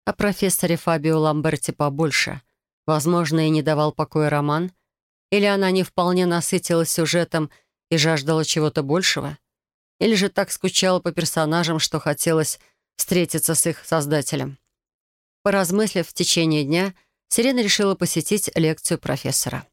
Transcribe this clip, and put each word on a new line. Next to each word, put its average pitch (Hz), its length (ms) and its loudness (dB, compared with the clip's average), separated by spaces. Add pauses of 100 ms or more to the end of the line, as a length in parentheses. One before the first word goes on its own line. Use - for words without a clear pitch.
о 202 80 -2
профессоре 185 640 0
Фабио 160 440 0
Ламберти 156 500 0
побольше. 147 720 -2 (440)
Возможно, 156 540 0
ей 156 100 2
не 156 120 2
давал 151 300 0
покоя 151 360 -2
роман, 147 440 0 (580)
или 202 140 2
она 196 260 2
не 185 120 2
вполне 180 440 0
насытилась 170 640 0
сюжетом 160 600 0 (400)
и 165 60 2
жаждала 156 480 0
чего-то 151 380 -2
большего, 143 560 -2 (600)
или 220 140 4
же 196 140 2
так 196 220 -2
скучала 185 500 0
по 175 120 -4
персонажам, 160 640 0
что 151 220 -2
хотелось 160 580 0 (380)
встретиться 165 580 0
с - 120 0
их 160 180 -4
создателем. 143 760 -2 (840)
Поразмыслив 196 640 2
в - 60 -20
течение 160 520 2
дня, 180 300 0 (340)
Сирена 247 340 2
решила 196 320 2
посетить 175 600 -2
лекцию 160 440 0
профессора. - 760 -4